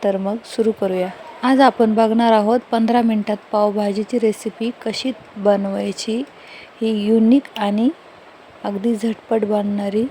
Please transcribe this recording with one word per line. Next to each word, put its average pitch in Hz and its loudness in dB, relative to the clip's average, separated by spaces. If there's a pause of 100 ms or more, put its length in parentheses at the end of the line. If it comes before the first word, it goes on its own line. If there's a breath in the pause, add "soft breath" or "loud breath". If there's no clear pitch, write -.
तर 196 0
मग 196 -4 (100)
सुरू 220 0
करूया. 185 -2 (340)
आज 262 4
आपण 233 4
बघणार 226 2
आहोत 220 2 (120)
पंधरा 233 2
मिनिटात 214 0 (160)
पावभाजीची 208 -2
रेसिपी 226 -4 (120)
कशी 240 -6 (240)
बनवायची. 202 -2 (640 loud breath)
ही 220 0 (160)
युनिक 226 4 (100)
आणि 208 0 (760)
अगदी 202 -2
झटपट 220 -2
बनणारी 202 -2